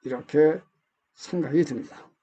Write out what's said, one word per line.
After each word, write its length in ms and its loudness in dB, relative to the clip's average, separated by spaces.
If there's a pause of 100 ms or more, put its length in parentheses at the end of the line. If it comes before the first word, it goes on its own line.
이렇게 560 2 (540)
생각이 500 -2
듭니다. 440 -12 (140)